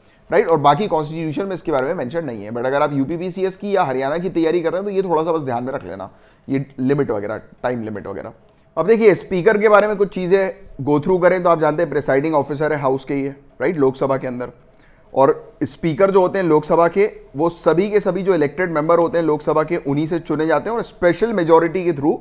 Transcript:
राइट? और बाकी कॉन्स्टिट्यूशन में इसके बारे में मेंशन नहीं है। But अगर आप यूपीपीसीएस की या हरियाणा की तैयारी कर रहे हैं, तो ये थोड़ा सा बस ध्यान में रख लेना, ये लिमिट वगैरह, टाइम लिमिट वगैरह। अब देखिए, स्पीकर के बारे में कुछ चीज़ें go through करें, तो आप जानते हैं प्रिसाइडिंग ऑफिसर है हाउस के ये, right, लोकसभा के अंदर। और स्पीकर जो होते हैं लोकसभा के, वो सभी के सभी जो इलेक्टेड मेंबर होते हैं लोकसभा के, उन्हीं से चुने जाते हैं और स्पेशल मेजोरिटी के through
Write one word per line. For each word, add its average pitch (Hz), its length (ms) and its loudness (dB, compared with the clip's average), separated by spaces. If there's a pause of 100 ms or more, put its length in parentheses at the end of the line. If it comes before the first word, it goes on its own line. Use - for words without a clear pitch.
(320)
राइट? 196 160 2
और 165 100 4
बाकी 147 300 4
कॉन्स्टिट्यूशन 160 580 -4
में 196 100 -6
इसके - 160 -6
बारे 131 160 0
में 170 60 -2
मेंशन 160 320 -6
नहीं 113 180 -8
है। 107 80 -12
But 120 140 -4
अगर 139 160 0
आप 147 120 0
यूपीपीसीएस 175 640 -4
की 202 200 -4
या 180 80 4
हरियाणा 135 340 -2
की 175 120 -4
तैयारी 160 320 0
कर 160 100 -2
रहे 180 100 -2
हैं, 202 100 -6
तो 190 40 -4
ये 196 80 0
थोड़ा 165 200 0
सा 170 80 -2
बस 160 100 -2
ध्यान 123 220 -4
में 131 100 -6
रख 123 120 -8
लेना, 95 260 -12 (380)
ये 135 160 -2 (140)
लिमिट 135 320 0
वगैरह, 104 260 -6
टाइम 123 460 -6
लिमिट 104 240 -10
वगैरह। 98 240 -10 (460)
अब 160 80 -2
देखिए, 214 300 6
स्पीकर 190 420 0
के 214 120 4
बारे 208 180 6
में 214 80 -2
कुछ 190 180 0
चीज़ें 190 420 0 (300)
go 147 140 2
through 175 220 0
करें, 180 220 4
तो 175 60 4
आप 165 100 4
जानते 151 240 0
हैं 147 80 -2
प्रिसाइडिंग 151 440 0
ऑफिसर 147 380 -2
है 147 60 -4
हाउस 135 260 -2
के 151 80 -6
ये, 139 160 -4 (320)
right, 160 160 -2
लोकसभा 135 400 0
के 135 100 -8
अंदर। 123 240 -8 (640)
और 139 400 2 (100)
स्पीकर 170 480 0
जो 190 100 6
होते 180 180 2
हैं 185 60 0
लोकसभा 156 420 4
के, 196 240 0 (240)
वो 160 140 0
सभी 180 420 0
के 208 80 2
सभी 190 240 -2
जो 185 120 2
इलेक्टेड 160 360 -2
मेंबर 160 280 2
होते 165 180 2
हैं 170 80 0
लोकसभा 151 380 0
के, 165 140 -4
उन्हीं 147 300 -2
से 165 120 -2
चुने 156 280 -2
जाते 156 220 0
हैं 233 80 -4
और 208 60 -4
स्पेशल 180 500 0
मेजोरिटी 165 500 2
के 170 80 -2
through 143 300 0